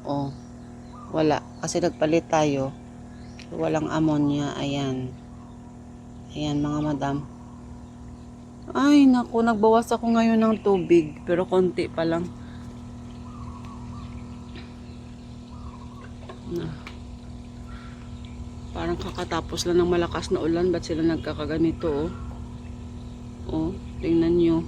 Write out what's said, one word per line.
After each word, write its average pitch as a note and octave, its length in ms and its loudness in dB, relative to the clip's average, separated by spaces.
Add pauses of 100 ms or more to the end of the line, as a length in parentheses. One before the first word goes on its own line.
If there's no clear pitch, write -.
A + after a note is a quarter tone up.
Oh, C#3+ 320 -4 (800)
wala. D#3 240 4 (240)
Kasi E3+ 160 0
nagpalit D#3+ 480 2
tayo. C#3+ 480 2 (800)
Walang D#3 320 0
ammonia. D3 720 2
Ayan. C#3 560 -2 (1200)
Ayan, D3 240 0
mga D3 200 0 (120)
madam. C#3 320 0 (1500)
Ay, C#4 320 10
naku, A#3 400 6
nagbawas A3+ 480 6
ako A#3 240 4
ngayon A3+ 160 6
ng A3 240 6
tubig. E3+ 640 6
Pero F3+ 240 2
konti F#3 400 4
pa - 160 -2
lang. E3+ 240 2 (4000)
Na. F2 160 -4 (2000)
Parang E3+ 240 -2
kakatapos E3+ 640 -4
lang F3 160 4
ng F3 80 6
malakas E3+ 480 0
na - 80 0
ulan. E3+ 240 2
Ba't E3+ 160 2
sila D#3+ 160 -2
nagkakaganito, D#3 880 0
oh? D3+ 240 0 (1400)
Oh, D#3+ 240 0 (320)
tingnan E3+ 400 6
nyo. E3 240 6